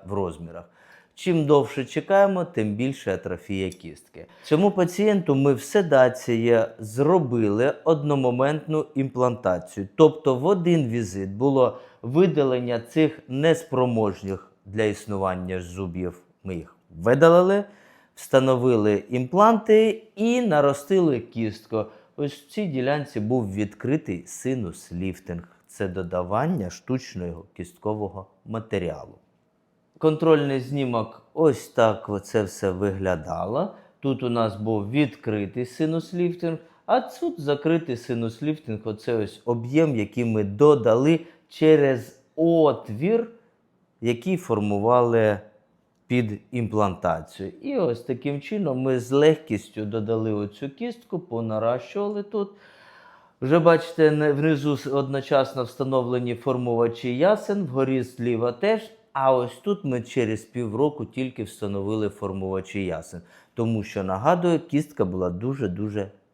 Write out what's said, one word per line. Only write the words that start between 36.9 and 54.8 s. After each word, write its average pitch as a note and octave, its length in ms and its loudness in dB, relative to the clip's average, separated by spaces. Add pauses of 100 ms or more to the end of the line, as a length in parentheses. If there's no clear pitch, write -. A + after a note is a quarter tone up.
тут - 400 -8
закритий D3 560 -2
синус-ліфтинг. A#2 880 -6
Оце A2 300 -6
ось G#2 300 -6
об'єм, B2 520 0
який A2 280 -2
ми A2 200 0
додали B2+ 760 4 (280)
через C#3+ 720 2 (160)
отвір, E3 920 2 (720)
який A#2+ 360 -2
формували A2 1040 2 (680)
під A#2 340 -2 (100)
імплантацію. F#2+ 1000 -2 (100)
І C#4 140 -6
ось B2+ 240 -2
таким C#3+ 400 -6
чином D#3 380 -4
ми C3 220 0
з A2+ 120 -6
легкістю C#3 720 2
додали A2 480 -2
оцю G#2 380 -6
кістку, A#3 480 -10
понаращували B2 1040 -4
тут. G3+ 280 -6 (880)
Вже C#3 180 2
бачите, E3 520 4
не-, D3+ 220 2
внизу D3 440 0
с-, C3 140 -8